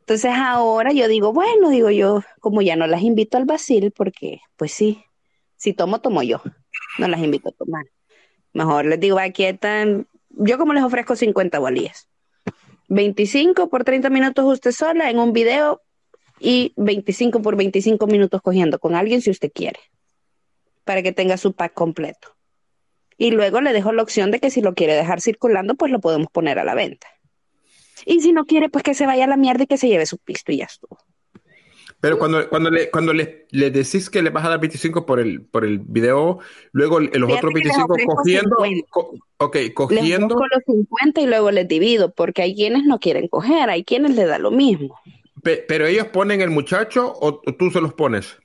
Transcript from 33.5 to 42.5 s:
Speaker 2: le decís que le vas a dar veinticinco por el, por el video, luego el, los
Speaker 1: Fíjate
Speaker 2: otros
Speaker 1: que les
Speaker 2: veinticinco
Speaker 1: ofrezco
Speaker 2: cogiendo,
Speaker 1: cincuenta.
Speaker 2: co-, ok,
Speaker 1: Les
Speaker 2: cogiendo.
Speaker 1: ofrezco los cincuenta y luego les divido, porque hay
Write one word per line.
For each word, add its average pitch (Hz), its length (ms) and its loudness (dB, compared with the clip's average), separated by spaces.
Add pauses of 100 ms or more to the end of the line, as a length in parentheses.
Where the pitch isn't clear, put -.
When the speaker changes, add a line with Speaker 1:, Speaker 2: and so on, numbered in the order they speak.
Speaker 2:
le 139 200 0
decís 139 400 -2
que 196 100 0
le 160 80 0
vas 156 160 -2
a 165 60 0
dar 165 100 0
veinticinco 160 460 -4
por 127 140 0
el, 95 200 -2
por 113 240 -4
el 104 140 -2
video, 127 600 0 (340)
luego 156 260 2
el, 151 160 2
los 123 140 2
Speaker 1:
Fíjate - 100 2
Speaker 2:
otros 156 160 -2
Speaker 1:
que 160 60 2
les 151 40 -2
Speaker 2:
veinticinco 151 300 2
Speaker 1:
ofrezco 170 220 0
Speaker 2:
cogiendo, 196 400 2
Speaker 1:
cincuenta. 196 340 -2
Speaker 2:
co-, - 240 -4 (240)
ok, 147 180 -2
Speaker 1:
Les 120 160 -2
Speaker 2:
cogiendo. 180 600 0
Speaker 1:
ofrezco 262 160 2
los 254 160 0
cincuenta 262 560 0
y 277 40 2
luego 220 240 2
les 185 160 2
divido, 185 460 2
porque 180 300 -2
hay 185 120 -2